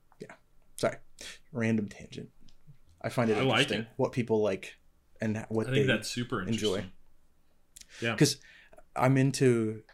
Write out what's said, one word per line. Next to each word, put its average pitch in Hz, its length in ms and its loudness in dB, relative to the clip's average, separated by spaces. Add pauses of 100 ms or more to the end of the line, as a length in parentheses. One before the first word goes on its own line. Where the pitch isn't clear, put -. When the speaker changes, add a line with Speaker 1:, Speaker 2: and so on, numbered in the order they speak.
(200)
Speaker 1:
Yeah. - 140 -16 (420)
Sorry. - 200 -2 (560)
Random 113 360 0
tangent. - 420 -16 (720)
I - 60 -6
find 117 200 0
it 104 80 4
Speaker 2:
I 107 40 0
like 131 80 2 (140)
Speaker 1:
interesting 110 180 0
Speaker 2:
it. 113 160 -8
Speaker 1:
what 127 160 0
people 110 280 0
like 98 340 -2 (460)
and 110 280 -2
what 110 180 -2
Speaker 2:
I 127 60 -4
think 131 160 2
Speaker 1:
they 127 40 2
Speaker 2:
that's 107 160 -2
super 120 340 -4
Speaker 1:
enjoy. 98 340 0
Speaker 2:
interesting. 92 160 -6 (1080)
Yeah. 117 160 -2
Speaker 1:
'Cause - 200 4 (580)
I'm 131 220 4
into, 123 680 2 (120)